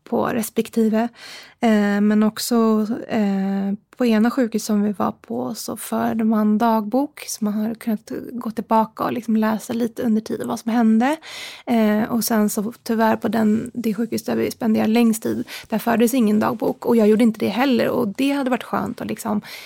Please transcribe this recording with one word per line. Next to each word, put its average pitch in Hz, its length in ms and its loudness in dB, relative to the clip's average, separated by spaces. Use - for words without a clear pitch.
på - 220 -2
respektive. 220 840 -2
Eh, 208 420 2
men 214 220 4
också, 220 640 2
eh, 196 680 0
på 254 80 0
ena 226 260 4
sjukhus 220 340 -2
som 208 160 0
vi 208 100 0
var 208 200 -2
på 247 440 -8
så - 220 -10
förde 226 460 -2
man 214 340 2
dagbok, 226 720 0
så - 180 -8
man 208 80 -2
har 214 220 -4
kunnat 220 360 -6
gå 233 200 -8
tillbaka 220 520 -2
och - 100 -2
liksom 220 240 -2
läsa 220 360 -2
lite 233 300 -4
under 220 180 2
tiden 233 260 -6
vad 233 120 -4
som 226 120 -6
hände. 233 460 4
Eh, 220 380 2
och 226 200 -2
sen 214 260 2
så 214 240 -4
tyvärr 226 320 2
på 226 120 -2
den, 220 460 0
det 226 200 -2
sjukhus 226 320 -4
där 233 100 -2
vi 226 160 -2
spenderar 220 360 0
längst 226 360 2
tid, 226 240 -4
där 214 100 -2
fördes 220 340 2
ingen 214 260 2
dagbok 226 460 -2
och 240 100 4
jag 214 120 6
gjorde 214 160 6
inte 220 160 2
det 226 100 0
heller. 233 400 2
Och 240 180 0
det 269 240 -2
hade 277 180 -2
varit 233 140 -2
skönt - 380 -4
att 202 60 -8
liksom, 214 340 -4